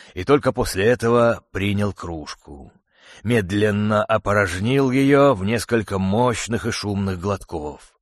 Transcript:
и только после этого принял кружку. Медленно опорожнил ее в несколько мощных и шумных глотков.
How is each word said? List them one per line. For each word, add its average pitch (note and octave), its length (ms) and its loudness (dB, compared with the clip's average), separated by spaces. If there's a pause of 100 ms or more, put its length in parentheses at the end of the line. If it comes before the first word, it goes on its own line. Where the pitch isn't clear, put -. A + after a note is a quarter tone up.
(140)
и F2+ 120 -6
только C3+ 260 2
после G#2+ 360 0
этого A#2 540 2 (120)
принял G2+ 400 -2
кружку. D2+ 800 -14 (500)
Медленно G#2 800 2
опорожнил G#2 880 0
ее C#3 440 4
в F#2+ 100 -6
несколько G#2+ 540 -2
мощных A2 680 -2
и A#2+ 60 -4
шумных G2 480 -4
глотков. E2+ 840 -8